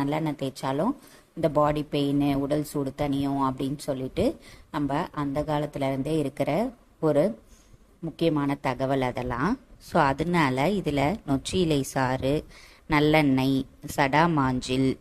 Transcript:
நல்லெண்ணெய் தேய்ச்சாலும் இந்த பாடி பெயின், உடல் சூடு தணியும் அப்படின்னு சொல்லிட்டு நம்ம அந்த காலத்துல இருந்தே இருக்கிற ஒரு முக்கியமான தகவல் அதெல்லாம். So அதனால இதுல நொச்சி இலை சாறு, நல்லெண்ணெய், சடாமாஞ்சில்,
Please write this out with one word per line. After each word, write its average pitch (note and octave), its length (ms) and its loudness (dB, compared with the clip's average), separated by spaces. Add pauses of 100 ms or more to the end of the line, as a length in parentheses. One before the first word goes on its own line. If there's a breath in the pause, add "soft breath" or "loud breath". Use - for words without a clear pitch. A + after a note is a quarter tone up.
நல்லெண்ணெய் D3+ 420 -2
தேய்ச்சாலும் C#3 520 -2 (420 loud breath)
இந்த D#3+ 220 0
பாடி D3+ 260 2 (100)
பெயின், C#3+ 320 2 (180)
உடல் D3 280 -2
சூடு C#3 200 -2 (100)
தணியும் C#3 480 -2
அப்படின்னு C3+ 380 -4
சொல்லிட்டு C3+ 380 -2 (500 loud breath)
நம்ம D3 260 -2 (220)
அந்த C#3+ 160 -4 (100)
காலத்துல D3 420 -2
இருந்தே C3+ 320 -2
இருக்கிற C3+ 260 -4 (580)
ஒரு D3 160 4 (840 soft breath)
முக்கியமான D3+ 440 0 (160)
தகவல் C3 440 0
அதெல்லாம். B2 420 -2 (340)
So - 100 -2 (140)
அதனால D#3 460 0 (220)
இதுல D3 220 -2 (280)
நொச்சி C#3 360 -2
இலை D#3 140 2 (120)
சாறு, C3 420 0 (600 loud breath)
நல்லெண்ணெய், C#3+ 640 4 (380)
சடாமாஞ்சில், C3+ 920 2 (120)